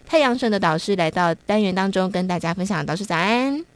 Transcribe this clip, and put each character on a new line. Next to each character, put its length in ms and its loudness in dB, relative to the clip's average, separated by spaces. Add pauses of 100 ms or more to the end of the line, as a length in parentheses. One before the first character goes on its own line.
太 140 2
阳 180 2
盛 140 0
的 80 0
导 180 2
师 160 -2
来 160 0
到 240 0
单 260 0
元 140 0
当 160 0
中 200 0
跟 180 -2
大 100 -2
家 160 -2
分 100 -4
享。 220 -2
导 80 -2
师 100 -6
早 120 -2
安。 480 0 (120)